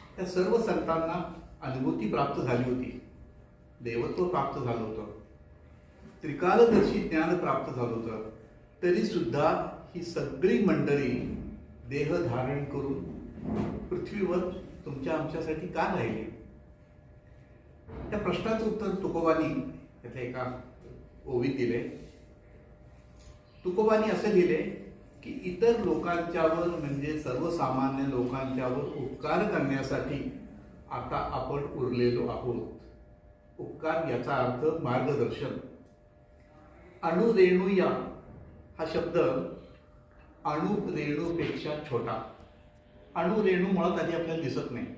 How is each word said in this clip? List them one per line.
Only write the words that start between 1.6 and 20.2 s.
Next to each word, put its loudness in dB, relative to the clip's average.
अनुभूती -2
प्राप्त 0
झाली 0
होती, -4
देवत्व -2
प्राप्त -2
झालं -2
होतं, -6
त्रिकालदर्शी 6
ज्ञान 2
प्राप्त 0
झालं -2
होतं, -6
तरी 4
सुद्धा 0
ही -8
सगळी 2
मंडळी 4
देह 0
धारण -2
करून -4
पृथ्वीवर 0
तुमच्या -4
आमच्यासाठी -4
का 0
राहिली? -2
त्या -4
प्रश्नाचं 0
उत्तर -2
तुकोबांनी 0
त्यातल्या -12